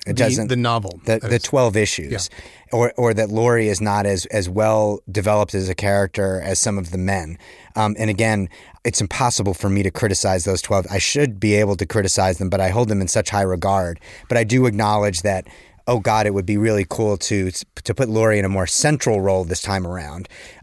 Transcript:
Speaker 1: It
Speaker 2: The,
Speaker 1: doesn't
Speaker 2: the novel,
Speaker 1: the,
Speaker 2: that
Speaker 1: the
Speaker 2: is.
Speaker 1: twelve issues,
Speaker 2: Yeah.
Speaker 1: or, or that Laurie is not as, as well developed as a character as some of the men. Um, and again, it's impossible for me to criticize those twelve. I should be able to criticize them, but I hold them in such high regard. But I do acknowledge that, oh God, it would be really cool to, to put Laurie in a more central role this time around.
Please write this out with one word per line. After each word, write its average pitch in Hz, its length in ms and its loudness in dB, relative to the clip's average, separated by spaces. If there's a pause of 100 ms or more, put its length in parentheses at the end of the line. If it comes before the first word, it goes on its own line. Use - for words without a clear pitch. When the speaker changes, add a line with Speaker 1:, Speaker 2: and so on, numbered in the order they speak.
Speaker 1:
It - 40 -4
Speaker 2:
The, 101 40 -4
Speaker 1:
doesn't 110 320 0
Speaker 2:
the 123 100 -2
novel, 117 480 -2
Speaker 1:
the, 113 140 2
Speaker 2:
that - 40 -8
Speaker 1:
the 120 120 0
Speaker 2:
is. 117 80 0
Speaker 1:
twelve 123 340 2
issues, 92 360 0
Speaker 2:
Yeah. - 680 -6
Speaker 1:
or, 120 180 2
or 120 160 2
that 107 160 0
Laurie 113 400 2
is 101 120 0
not 104 260 0
as, 98 200 0
as 95 220 -2
well 107 520 2 (100)
developed 104 420 0
as 95 160 -2
a 92 60 -4
character 98 680 0
as 98 200 -2
some 104 180 0
of 87 140 -6
the 92 60 -4
men. 92 400 -4 (360)
Um, 107 240 0
and 110 100 0
again, 107 400 0 (360)
it's - 160 -2
impossible 117 520 0
for 98 160 -4
me 98 140 2
to 95 80 0
criticize 95 540 0
those 95 180 0
twelve. 95 300 0
I 101 60 -2
should 123 420 0
be 104 160 4
able 104 180 2
to 90 120 -4
criticize 95 520 0
them, 92 120 -2
but 95 100 0
I 95 80 2
hold 110 200 2
them 104 120 0
in 90 80 -2
such - 220 0
high 101 120 0
regard. 92 560 0 (300)
But 120 100 2
I 113 60 4
do 127 220 4
acknowledge 104 560 2
that, 95 260 -2 (400)
oh 123 120 2
God, 107 260 2
it 101 80 2
would 98 120 -2
be 104 100 0
really 104 320 2
cool 104 280 0
to, 95 360 -2
to - 420 -8
put 131 140 0
Laurie 110 320 2
in 98 40 0
a 95 40 0
more 95 180 0
central 135 540 0
role 95 240 2
this 87 180 -6
time 95 240 -2
around. 87 420 -10 (340)